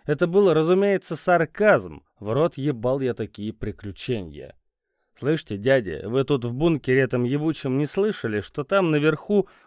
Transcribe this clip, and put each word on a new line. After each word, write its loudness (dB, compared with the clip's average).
это 0
было, 4
разумеется, 2
сарказм. 2
В -6
рот 0
ебал -2
я -2
такие -8
приключения. -10
"Слышите, -4
дядя, 0
вы 0
тут -2
в -4
бункере 2
этом 0
ебучем -2
не 0
слышали, -2
что -8
там 0
наверху 2